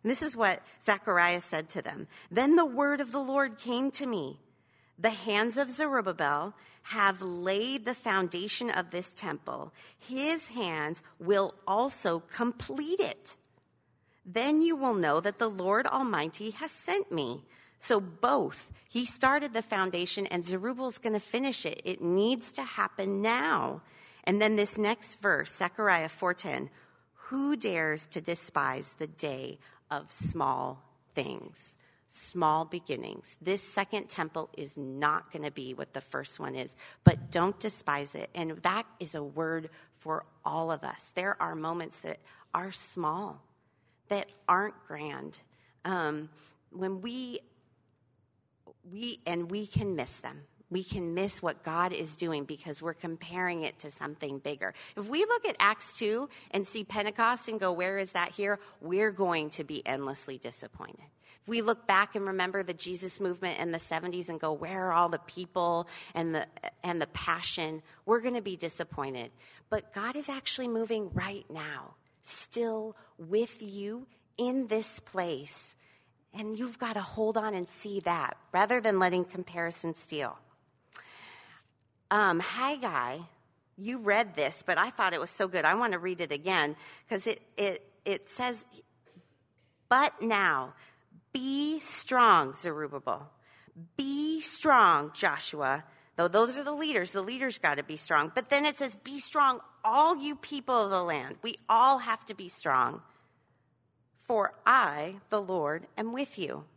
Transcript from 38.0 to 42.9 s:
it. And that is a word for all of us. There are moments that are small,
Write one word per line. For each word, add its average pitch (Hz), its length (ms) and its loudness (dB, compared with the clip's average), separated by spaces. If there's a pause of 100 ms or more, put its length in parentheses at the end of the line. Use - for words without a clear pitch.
it. - 180 -10
And 160 300 -4
that 196 240 0 (140)
is 170 160 -10
a 147 80 -6
word 156 460 -4 (240)
for 156 300 -6 (200)
all 165 260 -2
of 147 140 -2
us. - 320 -10
There 190 260 -2
are 165 140 -2
moments 165 460 -4
that 165 180 -10 (340)
are 185 160 -2
small, 170 720 -6 (680)